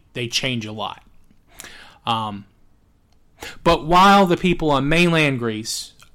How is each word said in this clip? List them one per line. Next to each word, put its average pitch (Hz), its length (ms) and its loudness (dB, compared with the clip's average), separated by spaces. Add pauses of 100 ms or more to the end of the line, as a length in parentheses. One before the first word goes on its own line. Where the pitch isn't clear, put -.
(140)
they 123 140 -8
change 120 380 -6
a 107 60 -12
lot. 104 320 -10 (1000)
Um, 107 400 -6 (1160)
but 170 220 0
while 190 400 6
the 175 120 2
people 170 340 0
on 139 180 0
mainland 160 500 2
Greece 113 540 -8 (220)